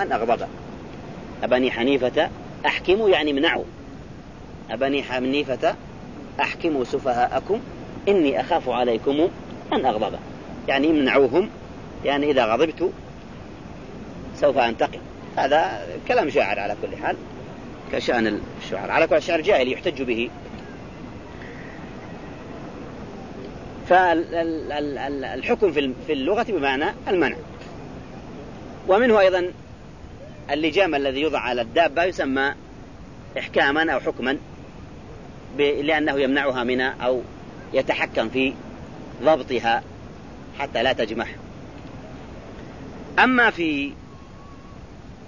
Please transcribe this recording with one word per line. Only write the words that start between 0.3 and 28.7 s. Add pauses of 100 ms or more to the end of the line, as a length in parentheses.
أبني
حنيفة (360)
أحكموا
يعني
منعوا، (1040)
"أبني
حنيفة (640)
أحكموا
سفهاءكم (480)
إني
أخاف
عليكم (440)
أن
أغضب"، (500)
يعني
امنعوهم، (540)
يعني
إذا
غضبت (1400)
سوف
أنتقم. (380)
هذا (200)
كلام
شاعر
على
كل
حال، (760)
كشأن (240)
الشعر.
على
كل،
الشعر
جاهلي
يحتج
به. (3500)
فالحكم
في
ال-، (120)
في
اللغة
بمعنى (240)
المنع. (1500)